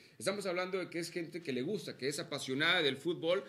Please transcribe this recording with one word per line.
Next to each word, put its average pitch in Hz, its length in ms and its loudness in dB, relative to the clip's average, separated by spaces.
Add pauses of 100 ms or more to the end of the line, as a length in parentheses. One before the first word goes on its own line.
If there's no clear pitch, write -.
(200)
Estamos 190 260 -2
hablando 185 340 0
de 170 100 -4
que 170 100 -4
es 165 120 -4
gente 170 320 -6
que 135 100 -2
le 123 100 2
gusta, 160 340 -4
que 127 100 0
es 151 120 0
apasionada 156 640 2
del 135 140 4
fútbol, 170 520 2